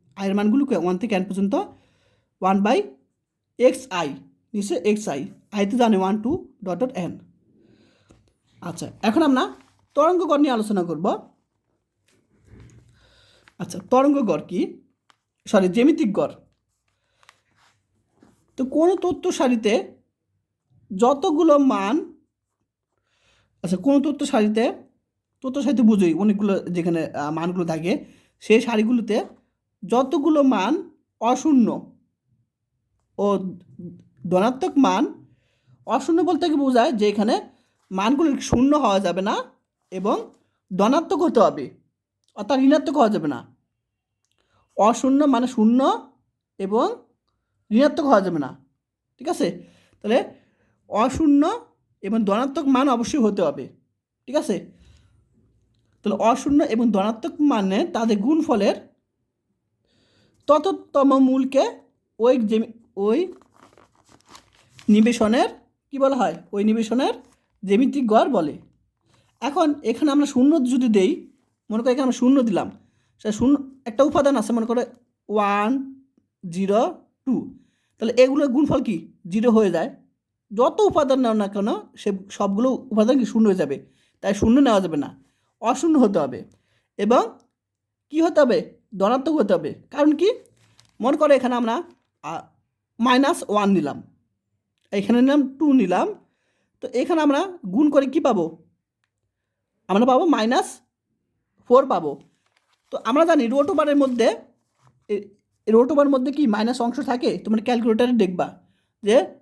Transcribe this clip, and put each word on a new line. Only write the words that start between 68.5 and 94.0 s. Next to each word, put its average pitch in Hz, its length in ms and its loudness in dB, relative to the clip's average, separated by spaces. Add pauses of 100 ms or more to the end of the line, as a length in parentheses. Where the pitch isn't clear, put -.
এখন 285 420 0
এখানে 233 280 0
আমরা 294 160 2
শূন্য 277 380 2
যদি 247 240 0
দেই, 202 420 0 (400)
মনে 220 120 -4
করো 254 100 0
এখানে 269 100 -2
আমরা 254 140 0
শূন্য 262 260 4
দিলাম, 165 280 -2 (480)
সে 214 140 -6
শূন্য 262 380 0 (140)
একটা 233 200 0
উপাদান 285 320 0
আছে, 220 160 -2
মনে 226 140 -2
করো 233 160 -2 (460)
ওয়ান, 208 720 -2 (460)
জিরো, 196 460 0 (300)
টু, - 340 -6 (400)
তাহলে 226 140 -4
এগুলোর 262 360 4
গুণফল 269 340 0
কি? 202 300 -8 (160)
জিরো 220 220 0
হয়ে 214 200 4
যায়। 170 260 -4 (560)
যত 277 280 0
উপাদান 285 400 2
নাও 233 120 0
না 214 160 -2
কেন, 202 200 -4 (280)
সে - 140 -6 (200)
সবগুলো 202 400 -2
উপাদান 220 480 0
কি 240 60 2
শূন্য 220 240 2
হয়ে 190 80 2
যাবে, 143 300 -4 (340)
তাই 202 140 -2
শূন্য 226 260 2
নেওয়া 233 200 4
যাবে 165 160 -4
না, 131 260 -8 (380)
অশূন্য 285 380 0
হতে 196 200 2
হবে। 127 260 -4 (520)
এবং 226 260 2 (880)
কি 302 100 -2
হতে 330 200 2
হবে? 240 400 0 (160)
ধনাত্মক 262 380 0
হতে 202 200 0
হবে। 156 200 -4 (160)
কারণ 302 220 2
কি? 349 200 0 (680)
মনে 262 160 0
করো 302 180 4
এখানে 254 200 0
আমরা, 233 280 -2 (400)
আহ, 156 200 -12 (560)
মাইনাস 262 500 2
ওয়ান 202 220 0
নিলাম, 151 320 0 (920)